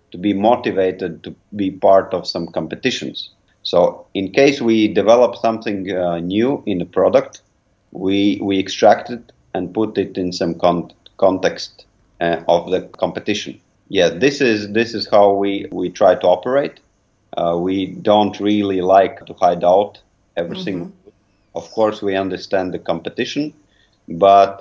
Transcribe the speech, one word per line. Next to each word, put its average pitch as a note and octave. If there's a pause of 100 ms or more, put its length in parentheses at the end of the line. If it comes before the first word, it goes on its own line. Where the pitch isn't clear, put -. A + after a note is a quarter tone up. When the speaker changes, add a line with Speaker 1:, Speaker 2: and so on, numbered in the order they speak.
(120)
Speaker 1:
to F2
be G2
motivated F#2+
to G2+ (200)
be F#2+
part G2
of F2
some F2
competitions. - (340)
So -
in F#2+
case C#3
we A2+
develop G#2+
something, G#2+
uh, F2
new G#2+
in G2
the F2
product, F#2+ (480)
we, G2
we G2
extract G#2+
it A#2+ (200)
and -
put G#2+
it F#2+
in F#2
some F2
con-, F2 (260)
context, F#2 (360)
uh, E2+
of E2+
the F2+
competition. - (280)
Yeah, F#2
this C3
is, G#2+
this A2+
is G2
how G2+
we, G2
we F2+
try F#2
to F2+
operate. C3+ (560)
Uh, E2+
we F#2+
don't G2+
really G2+
like F#2+
to E2+
hide F2
out F#2+ (360)
every -
Speaker 2:
Mm-hmm. F#3
Speaker 1:
single. G2+ (640)
Of -
course, G#2+
we G2
understand F#2
the E2+
competition, A#2 (520)
but G2